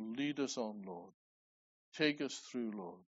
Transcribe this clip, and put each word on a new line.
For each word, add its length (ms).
lead 220
us 180
on, 280
Lord. 280
Take 260
us 140
through, 240
Lord. 320